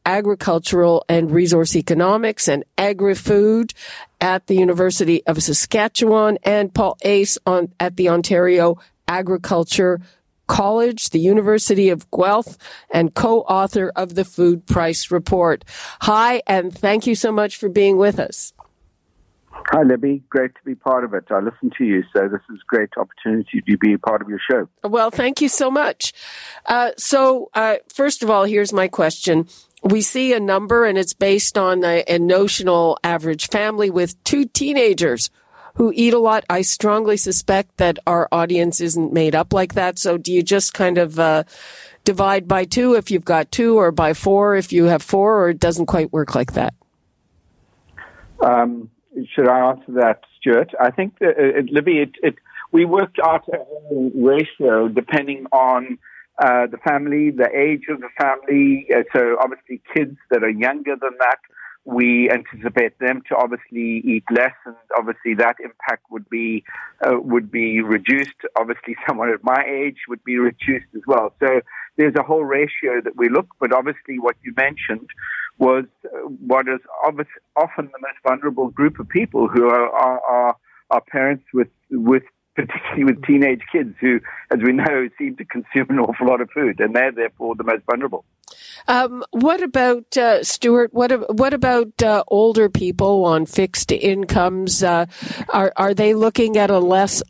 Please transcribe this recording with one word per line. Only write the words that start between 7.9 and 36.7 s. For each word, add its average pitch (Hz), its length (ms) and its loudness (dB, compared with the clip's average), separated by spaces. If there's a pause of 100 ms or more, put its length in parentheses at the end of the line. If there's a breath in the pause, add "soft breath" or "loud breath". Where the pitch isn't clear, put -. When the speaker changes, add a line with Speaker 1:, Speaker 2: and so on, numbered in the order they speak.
Speaker 1:
the 180 100 2
Ontario 175 680 2 (280 soft breath)
Agriculture 180 920 -2 (460 loud breath)
College, 226 640 0
the 165 80 0
University 202 720 2
of 170 200 -4
Guelph, 202 460 0 (340 loud breath)
and 165 220 0
co-author 196 840 0
of 180 200 -6
the 190 100 0
Food 175 420 0
Price 165 440 -2
Report. 175 560 0 (340 loud breath)
Hi, 226 460 2
and 185 260 0
thank 208 340 -2
you 233 80 2
so 220 160 0
much 214 260 -2
for 214 120 -4
being 196 300 4
with 202 200 4
us. - 360 -10 (960)
Speaker 2:
Hi, - 320 0
Libby. 139 480 0
Great 127 240 -2
to - 100 -20
be 135 100 -10
part 127 300 -2
of 110 80 -8
it. 92 180 -6
I 98 100 0
listen 113 360 -4
to 131 80 -2
you, 98 180 2 (120)
so 98 120 2
this 98 220 -6
is 107 140 -20
a - 60 -20
great 107 280 -2
opportunity 110 720 -4
to 104 80 2
be 107 160 2
a 98 60 0
part 107 240 -2
of 104 80 -12
your 101 100 -8 (100)
show. 113 160 0 (160)
Speaker 1:
Well, 220 280 0
thank 269 320 -2
you 277 80 2
so 262 200 0
much. - 440 -2 (500 loud breath)
Uh, 240 320 0
so, 262 560 2
uh, 220 240 0 (160)
first 277 300 -2
of 220 80 0
all, 202 140 4
here's 208 280 0
my 190 160 0
question. 165 580 0 (360 loud breath)
We 214 180 2
see 254 320 0
a 226 80 2
number, 202 440 2
and 196 140 2
it's 185 140 0
based 196 440 0
on 185 280 2
a, 170 240 2
a 175 100 2
notional 180 840 2
average 160 440 -4
family 208 400 0
with 180 360 -2
two 285 220 0
teenagers 202 840 0 (440 loud breath)
who 226 200 2
eat 233 180 2
a 240 60 4
lot. 220 320 2
I 180 120 0
strongly 214 540 0